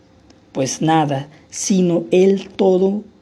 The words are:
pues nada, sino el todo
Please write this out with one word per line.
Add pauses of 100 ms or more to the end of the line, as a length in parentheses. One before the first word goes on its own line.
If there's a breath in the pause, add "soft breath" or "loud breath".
(520)
pues
nada, (200 loud breath)
sino
el
todo (200)